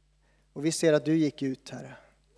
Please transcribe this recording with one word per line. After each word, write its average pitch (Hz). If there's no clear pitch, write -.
Och 147
vi 165
ser 160
att 147
du 156
gick 156
ut, 131
Herre. 127